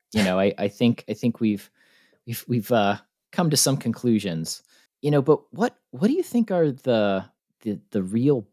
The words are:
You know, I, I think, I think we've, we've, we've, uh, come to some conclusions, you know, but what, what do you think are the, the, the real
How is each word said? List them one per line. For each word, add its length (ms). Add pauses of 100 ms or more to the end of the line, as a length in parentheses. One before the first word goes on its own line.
(120)
You 120
know, 140
I, 200
I 100
think, 400
I 60
think 260
we've, 300 (560)
we've, 220
we've, 240
uh, 240 (340)
come 200
to 60
some 200
conclusions, 840 (400)
you 80
know, 100
but 200 (120)
what, 240 (140)
what 180
do 60
you 80
think 280
are 220
the, 520 (360)
the, 180 (120)
the 120
real 500